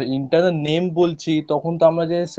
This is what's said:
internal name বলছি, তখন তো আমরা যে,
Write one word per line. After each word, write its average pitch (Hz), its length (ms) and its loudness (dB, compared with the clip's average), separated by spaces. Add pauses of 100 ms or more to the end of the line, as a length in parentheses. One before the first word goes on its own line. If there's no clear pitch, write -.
internal 139 540 0
name 160 360 -2
বলছি, 160 580 0
তখন 165 300 -4
তো 165 80 6
আমরা 165 200 2
যে, 170 140 -2 (180)